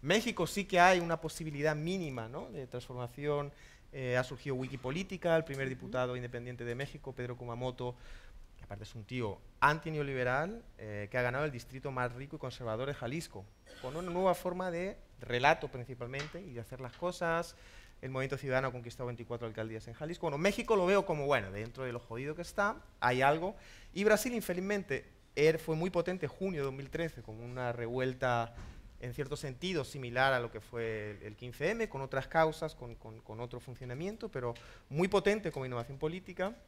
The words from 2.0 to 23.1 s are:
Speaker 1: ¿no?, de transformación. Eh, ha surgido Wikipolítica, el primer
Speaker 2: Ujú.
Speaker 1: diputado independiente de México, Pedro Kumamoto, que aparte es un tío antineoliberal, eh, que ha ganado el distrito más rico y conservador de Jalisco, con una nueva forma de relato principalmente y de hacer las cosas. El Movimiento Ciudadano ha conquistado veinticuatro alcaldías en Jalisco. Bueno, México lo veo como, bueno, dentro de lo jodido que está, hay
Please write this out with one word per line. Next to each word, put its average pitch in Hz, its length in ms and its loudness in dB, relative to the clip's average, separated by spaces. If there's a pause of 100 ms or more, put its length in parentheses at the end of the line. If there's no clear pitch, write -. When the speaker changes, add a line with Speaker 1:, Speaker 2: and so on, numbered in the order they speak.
Speaker 1:
¿no?, 147 240 -10
de 139 160 -8
transformación. 143 840 -4 (440)
Eh, 127 240 0
ha 127 80 4
surgido 131 300 -4
Wikipolítica, 147 800 0
el 160 80 4
primer 135 220 -4
Speaker 2:
Ujú. 131 80 -4
Speaker 1:
diputado 127 420 -2
independiente 123 480 -8
de 120 100 -2
México, 135 380 -8
Pedro 123 240 -4
Kumamoto, 123 580 -4 (640)
que - 80 -16
aparte 104 180 -10
es - 100 -14
un 110 120 -10
tío 113 340 -2 (220)
antineoliberal, 147 1000 2 (160)
eh, 104 320 -6
que 127 80 -2
ha 123 40 4
ganado 127 240 2
el 151 60 -2
distrito 131 400 -8
más 127 220 0
rico 139 220 -10
y 147 40 -10
conservador 120 480 -4
de 143 60 -2
Jalisco, 123 520 -6 (360)
con 131 140 -6
una 175 160 -4
nueva 180 240 6
forma 180 340 -2
de 175 280 -4 (240)
relato 131 480 6
principalmente 131 720 -8
y 170 120 -12
de 117 60 -6
hacer 127 220 -10
las 123 160 -10
cosas. 170 580 0 (460)
El 131 80 -6
Movimiento 131 280 0
Ciudadano 131 300 2
ha 123 60 0
conquistado 120 340 -6
veinticuatro 120 400 -6
alcaldías 110 400 -6
en 113 60 -10
Jalisco. 160 300 -6
Bueno, 147 140 0
México 202 380 2
lo 185 100 6
veo 196 200 6
como, 147 200 0
bueno, 117 260 2
dentro 117 340 -6
de 123 80 -4
lo 120 80 -6
jodido 135 340 -6
que 175 60 -10
está, 208 340 2 (240)
hay 127 220 6